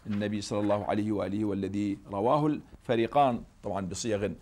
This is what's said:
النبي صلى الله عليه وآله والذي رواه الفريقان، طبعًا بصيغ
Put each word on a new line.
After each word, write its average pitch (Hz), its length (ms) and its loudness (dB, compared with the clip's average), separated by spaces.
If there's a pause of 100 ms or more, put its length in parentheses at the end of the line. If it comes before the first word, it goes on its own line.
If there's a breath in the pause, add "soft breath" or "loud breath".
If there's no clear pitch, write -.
النبي 104 340 -2
صلى 104 180 -2
الله 104 260 2
عليه 104 260 0
وآله 101 340 0
والذي 98 540 -2 (120)
رواه 143 360 2
الفريقان، 127 960 0 (200)
طبعًا 98 220 -4
بصيغ 101 440 -2 (120)